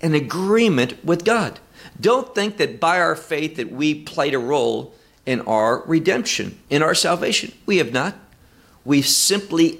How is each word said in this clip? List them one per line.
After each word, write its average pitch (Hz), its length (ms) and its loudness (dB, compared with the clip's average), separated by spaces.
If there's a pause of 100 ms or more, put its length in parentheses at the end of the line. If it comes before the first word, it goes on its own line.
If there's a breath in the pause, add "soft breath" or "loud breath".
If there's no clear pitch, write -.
an 160 140 2
agreement 165 920 0
with 170 180 0
God. 214 360 0 (400 loud breath)
Don't 247 340 2
think 208 240 -2
that 143 220 -2
by 175 200 2
our 165 160 2
faith 156 420 -6
that 113 140 -6
we 151 240 0
played 151 380 -4
a 135 60 0
role 120 540 -2 (320 soft breath)
in 127 160 -2
our 110 440 0
redemption, 165 720 -2 (120)
in 147 120 2
our 156 140 2
salvation. - 580 -2 (140)
We 202 100 2
have 120 160 0
not. 147 220 -2 (680 soft breath)
We've 139 240 2
simply 165 720 2